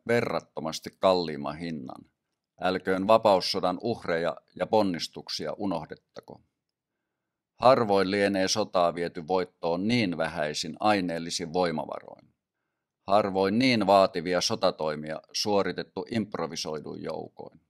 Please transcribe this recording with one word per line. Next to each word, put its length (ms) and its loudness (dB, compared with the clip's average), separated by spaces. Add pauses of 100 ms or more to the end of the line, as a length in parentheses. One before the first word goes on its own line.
verrattomasti 840 -4 (100)
kalliimman 580 0
hinnan, 480 -12 (560)
älköön 460 0
vapaussodan 760 4
uhreja 560 -2 (180)
ja 120 -4
ponnistuksia 880 -2
unohdettako. 880 -10 (1160)
Harvoin 540 4
lienee 360 2
sotaa 480 0
viety 320 -6
voittoon 600 -2
niin 300 0
vähäisin 640 -4
aineellisin 760 -2
voimavaroin. 800 -4 (720)
Harvoin 520 2
niin 280 2
vaativia 540 4
sotatoimia 800 -2 (100)
suoritettu 800 -2
improvisoiduin 920 -6
joukoin. 680 -12